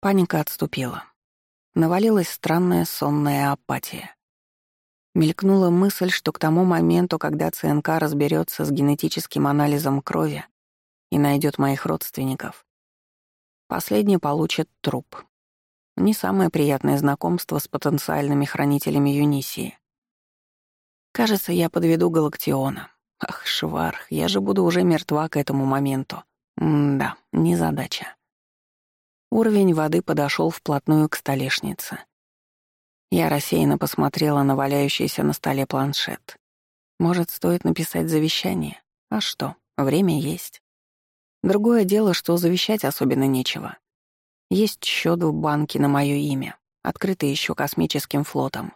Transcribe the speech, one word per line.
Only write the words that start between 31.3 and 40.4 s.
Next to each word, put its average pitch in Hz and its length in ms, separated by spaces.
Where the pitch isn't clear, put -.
Я 165 200
рассеянно 147 480
посмотрела 147 640
на 139 140
валяющийся 143 680
на 147 80
столе 139 340
планшет. - 720
Может, 170 300
стоит 175 340
написать 165 460
завещание? 156 760
А 220 120
что, - 340
время 151 420
есть. - 420